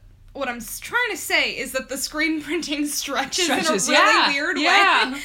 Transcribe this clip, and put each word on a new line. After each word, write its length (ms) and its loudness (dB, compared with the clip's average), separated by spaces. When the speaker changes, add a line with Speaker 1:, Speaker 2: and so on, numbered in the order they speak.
Speaker 1:
what 160 -6
I'm 100 -8
s-, 200 -12
trying 320 -2
to 60 -4
say 420 -2
is 140 -8
that 160 -4
the 100 -8
screen 440 -2
<laughs> 20 -14
printing 420 -4
stretches 600 -2
Speaker 2:
Stretches, 420 0
Speaker 1:
in 60 2
a 40 6
really 160 6
Speaker 2:
yeah, 140 4
Speaker 1:
weird 320 -2
Speaker 2:
yeah. 520 4
Speaker 1:
way. 120 -8